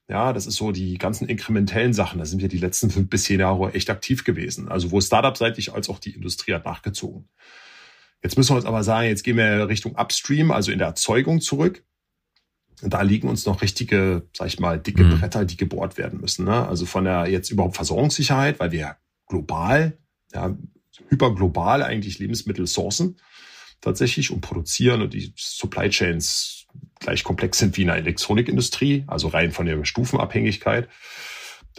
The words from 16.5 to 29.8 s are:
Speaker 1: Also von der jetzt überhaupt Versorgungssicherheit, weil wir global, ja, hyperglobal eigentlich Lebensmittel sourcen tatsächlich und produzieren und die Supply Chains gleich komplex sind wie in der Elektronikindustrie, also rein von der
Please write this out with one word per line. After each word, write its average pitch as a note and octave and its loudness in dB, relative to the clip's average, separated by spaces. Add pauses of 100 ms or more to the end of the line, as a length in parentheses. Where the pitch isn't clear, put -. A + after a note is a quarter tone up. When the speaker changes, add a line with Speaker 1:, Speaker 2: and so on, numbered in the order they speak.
Speaker 1:
Also F2 -2
von F#2+ 0
der F2+ 2
jetzt F#2 0
überhaupt F#2 0
Versorgungssicherheit, C3+ 2
weil F2 -2
wir D#2 -6 (300)
global, F#2 0 (340)
ja, F#2 -4 (520)
hyperglobal G#2 4
eigentlich G2+ -4
Lebensmittel G2+ -4
sourcen E3+ -2 (680)
tatsächlich - 0
und F#2 -4
produzieren G#2+ 0
und D2 -4
die - -8
Supply - -4
Chains - -2 (340)
gleich - -2
komplex F2+ -2
sind F#2+ 2
wie G2+ 0
in F2 2
der E2 0
Elektronikindustrie, A#2+ 0
also E2 -2
rein E2 0
von E2+ -2
der D#2 -2